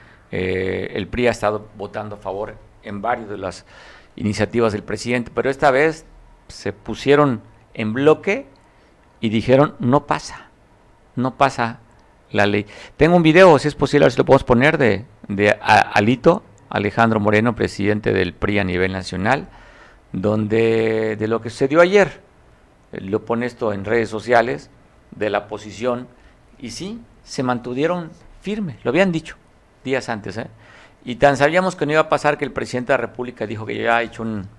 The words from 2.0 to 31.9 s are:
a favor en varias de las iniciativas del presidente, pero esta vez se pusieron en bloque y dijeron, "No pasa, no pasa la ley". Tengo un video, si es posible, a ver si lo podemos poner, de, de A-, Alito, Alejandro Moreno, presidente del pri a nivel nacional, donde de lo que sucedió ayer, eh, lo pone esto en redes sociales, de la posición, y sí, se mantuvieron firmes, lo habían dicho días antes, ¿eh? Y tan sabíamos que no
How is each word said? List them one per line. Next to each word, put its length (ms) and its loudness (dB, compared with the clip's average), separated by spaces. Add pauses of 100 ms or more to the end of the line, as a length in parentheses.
a 40 -20
favor 360 -8 (280)
en 180 -10
varias 280 -6
de 80 -10
las 280 -10 (500)
iniciativas 560 -2
del 120 -6
presidente, 500 -6
pero 160 -2
esta 220 2
vez 340 0 (420)
se 260 -10
pusieron 680 2 (320)
en 200 -6
bloque 540 0 (720)
y 100 -2
dijeron, 500 2
"No 280 0
pasa, 400 -8 (680)
no 200 -4
pasa 440 -2 (520)
la 140 2
ley". 200 0 (320)
Tengo 180 4
un 80 4
video, 360 8
si 80 -2
es 80 -4
posible, 300 2
a 20 6
ver 40 4
si 60 -2
lo 80 2
podemos 180 6
poner, 340 4
de, 280 2 (220)
de 240 2
A-, 420 4
Alito, 500 4 (260)
Alejandro 500 0
Moreno, 360 2
presidente 580 -2
del 200 -2
pri 260 -2
a 40 -2
nivel 280 -2
nacional, 560 -4 (640)
donde 1080 0
de 100 -4
lo 140 -2
que 80 -12
sucedió 320 0
ayer, 400 2 (720)
eh, 100 -12
lo 240 -4
pone 200 -2
esto 280 -4
en 120 -8
redes 240 0
sociales, 600 0 (420)
de 180 -6
la 180 -2
posición, 600 -8 (520)
y 120 -14
sí, 300 -12 (220)
se 200 -8
mantuvieron 680 -4 (300)
firmes, 420 -8
lo 60 -2
habían 220 2
dicho 240 -8 (480)
días 260 -4
antes, 280 -8
¿eh? 100 -8 (580)
Y 100 -8
tan 220 4
sabíamos 380 2
que 100 -4
no 80 -2